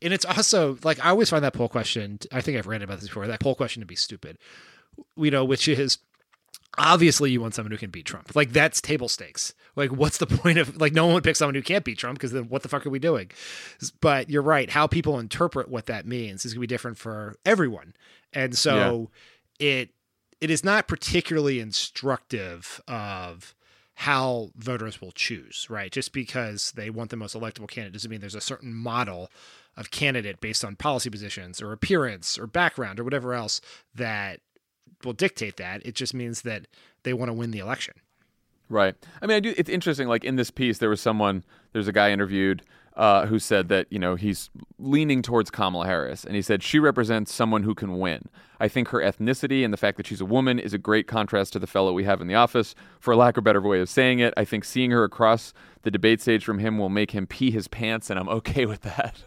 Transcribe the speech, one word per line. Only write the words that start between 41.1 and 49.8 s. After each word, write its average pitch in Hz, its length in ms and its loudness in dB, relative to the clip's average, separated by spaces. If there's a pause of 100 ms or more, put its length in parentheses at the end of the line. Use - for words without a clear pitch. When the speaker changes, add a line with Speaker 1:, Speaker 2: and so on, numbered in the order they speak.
Speaker 2:
there's 104 160 -2
a - 20 -2
guy 104 200 6
interviewed, 95 520 2 (320)
uh, 101 300 6
who 107 140 2
said 95 300 2
that, 95 200 2
you 104 100 -4
know, 90 160 0
he's 98 340 -4 (280)
leaning 143 440 2
towards 113 280 0
Kamala 90 360 -2
Harris. 78 400 -2
And 104 100 -6
he 101 60 0
said, 98 200 0
"She - 160 2
represents 117 560 2
someone 110 300 2
who 107 100 0
can 92 260 -6
win. 85 300 -4 (300)
I 110 80 2
think 120 220 -2
her 120 100 0
ethnicity 127 640 0
and 107 100 0
the 101 40 -4
fact 101 200 0